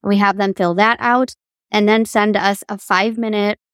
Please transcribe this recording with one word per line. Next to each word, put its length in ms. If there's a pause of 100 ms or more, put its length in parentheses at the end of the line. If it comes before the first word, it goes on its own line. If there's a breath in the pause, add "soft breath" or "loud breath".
We 160
have 200
them 160
fill 200
that 260
out 340 (360)
and 180
then 160
send 320
us 320
a 100
five-minute 800 (160)